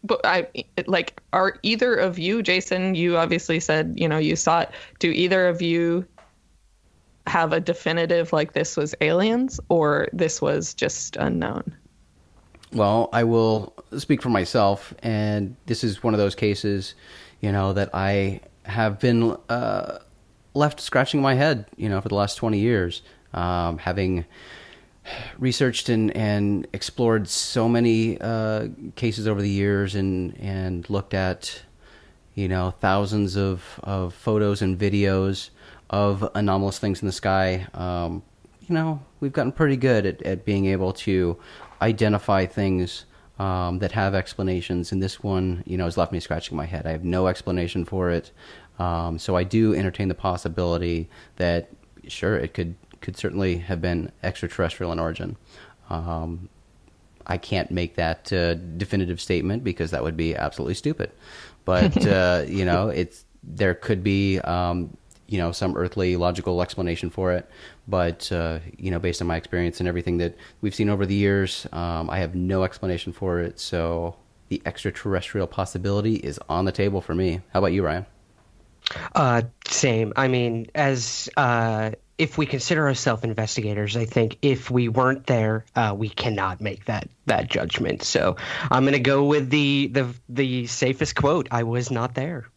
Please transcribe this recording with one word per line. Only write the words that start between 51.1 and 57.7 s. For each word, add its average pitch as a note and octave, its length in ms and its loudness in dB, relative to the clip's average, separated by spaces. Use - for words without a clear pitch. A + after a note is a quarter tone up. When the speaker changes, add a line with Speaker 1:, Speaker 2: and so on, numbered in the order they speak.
Speaker 2:
that, F2 320 0
sure, G2 300 -2
it C#2 160 -4
could, F2 220 -4
could - 160 -8
certainly F#2 400 0
have F2 240 -4
been F2 300 -2
extraterrestrial F2+ 680 -4
in E2 80 -4
origin. E2 380 -4
Um, E2+ 600 -6
I F2+ 100 -2
can't F2+ 340 -2